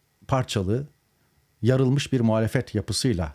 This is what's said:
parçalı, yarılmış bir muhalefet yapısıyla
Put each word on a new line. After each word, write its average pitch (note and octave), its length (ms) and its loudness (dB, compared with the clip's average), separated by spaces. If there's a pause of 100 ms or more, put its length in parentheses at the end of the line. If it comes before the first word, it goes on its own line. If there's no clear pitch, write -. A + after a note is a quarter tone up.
(280)
parçalı, B2 600 -2 (720)
yarılmış C3 520 2
bir B2+ 60 2
muhalefet A2 560 0
yapısıyla F#2+ 600 -2